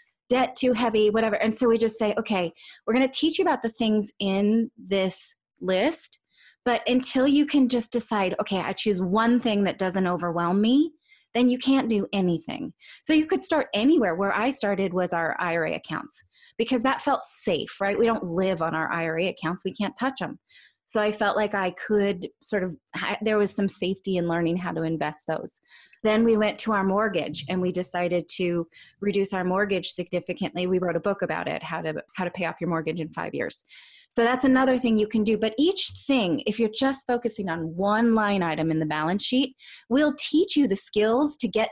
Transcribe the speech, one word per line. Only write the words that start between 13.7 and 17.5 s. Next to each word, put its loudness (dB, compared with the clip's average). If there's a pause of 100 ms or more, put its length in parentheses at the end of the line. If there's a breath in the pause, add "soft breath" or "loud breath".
anywhere. 4
Where 0
I 0
started -2
was 0
our -2
I -2
R 0
A -4
accounts, -10 (340 soft breath)
because 0
that 0
felt 0
safe, -4